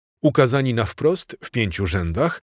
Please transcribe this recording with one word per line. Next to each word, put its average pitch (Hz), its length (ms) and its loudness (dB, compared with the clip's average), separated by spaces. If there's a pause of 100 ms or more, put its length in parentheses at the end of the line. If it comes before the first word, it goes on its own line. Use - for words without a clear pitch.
(240)
Ukazani 135 500 2
na 113 120 0
wprost - 580 -2
w - 80 -14
pięciu 101 360 -2
rzędach 90 520 -2 (100)